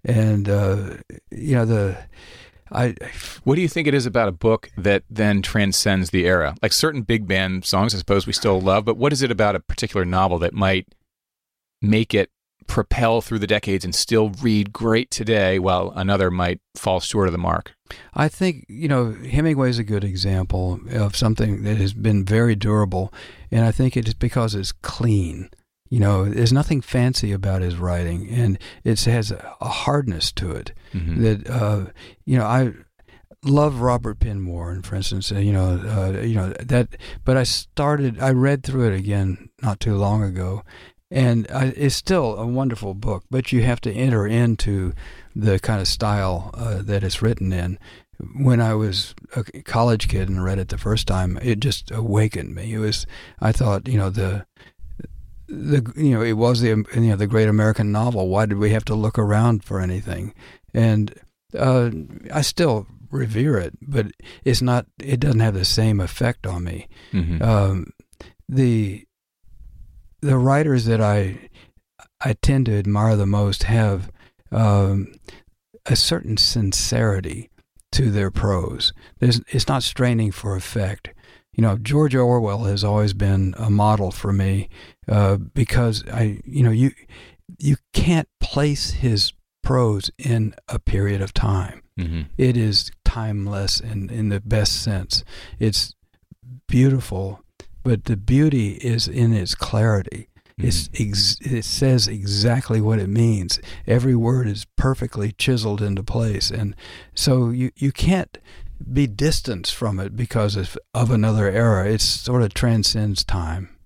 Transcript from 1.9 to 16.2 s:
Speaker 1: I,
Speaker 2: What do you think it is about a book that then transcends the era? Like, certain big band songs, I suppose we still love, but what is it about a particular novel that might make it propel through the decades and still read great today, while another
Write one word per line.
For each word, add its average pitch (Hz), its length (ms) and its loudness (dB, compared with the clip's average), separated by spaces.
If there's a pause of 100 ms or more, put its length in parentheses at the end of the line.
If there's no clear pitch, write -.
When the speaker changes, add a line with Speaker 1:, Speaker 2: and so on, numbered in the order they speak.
Speaker 1:
I, 123 240 -2 (500)
Speaker 2:
What 135 100 4
do 180 60 2
you 170 60 2
think 151 200 -2
it 143 80 4
is 123 100 2
about 113 220 2
a 90 60 -2
book 110 440 0
that 98 320 2
then 104 320 2
transcends 98 720 0
the 87 140 2
era? 85 360 2
Like, - 120 0
certain 151 300 0
big 110 240 -2
band 92 380 -2
songs, 98 300 0
I - 40 -4
suppose 98 280 0
we 98 60 -6
still 98 280 2
love, 98 240 2
but 110 120 0
what 139 160 2
is 131 100 -2
it 120 80 0
about 104 240 2
a 87 40 -2
particular - 460 -4
novel 92 340 2
that 85 140 0
might 95 340 0 (920)
make 107 320 2
it 98 160 2 (380)
propel 113 520 2
through 110 200 -4
the 101 80 -2
decades 98 360 0
and 87 100 -6
still 107 360 2 (120)
read 104 300 2
great 110 400 0
today, 101 480 2
while 92 360 0
another 95 360 2